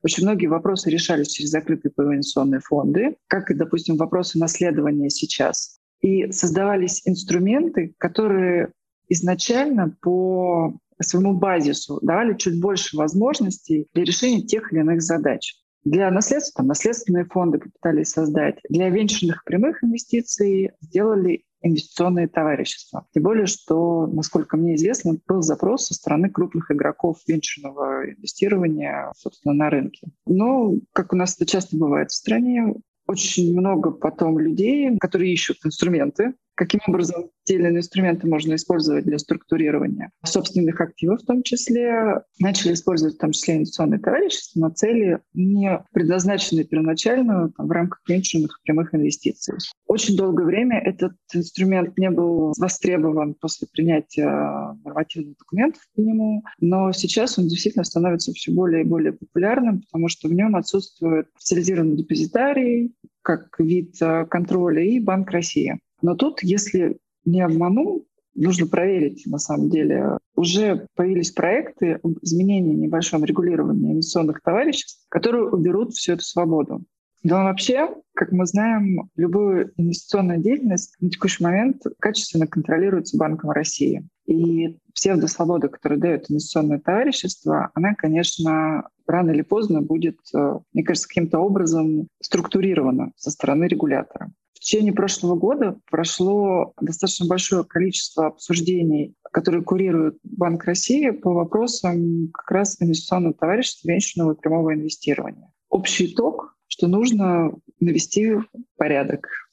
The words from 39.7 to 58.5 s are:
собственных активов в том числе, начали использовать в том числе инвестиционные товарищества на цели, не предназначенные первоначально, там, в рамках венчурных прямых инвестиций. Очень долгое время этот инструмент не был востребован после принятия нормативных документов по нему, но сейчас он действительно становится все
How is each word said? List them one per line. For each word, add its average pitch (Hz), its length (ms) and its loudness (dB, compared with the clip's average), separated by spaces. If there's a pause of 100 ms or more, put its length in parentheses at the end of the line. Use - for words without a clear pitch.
собственных 175 560 0
активов 170 400 0
в - 60 -10
том 247 160 0
числе, 233 800 0 (160)
начали 185 360 0
использовать 160 420 0
в - 20 -20
том 156 140 0
числе 160 240 0
инвестиционные 156 420 0
товарищества 277 640 0
на 160 100 2
цели, 208 480 2 (160)
не 196 580 0
предназначенные 175 720 2
первоначально, 165 920 2
там, 151 100 -6
в 151 60 -2
рамках 175 360 -2
венчурных 170 540 0
прямых 160 320 0
инвестиций. - 640 -2 (300)
Очень 208 300 -2
долгое 180 280 0
время 214 340 0
этот 185 360 -4 (200)
инструмент 180 640 -2
не 185 120 0
был 165 460 0
востребован 156 800 -2
после - 360 -8
принятия 147 1120 -2
нормативных 147 520 -8
документов 247 460 -2 (120)
по - 60 -2
нему, 220 440 0 (160)
но 185 320 2
сейчас 220 440 -2
он 180 120 2
действительно 170 360 0
становится 170 480 0
все 170 200 -6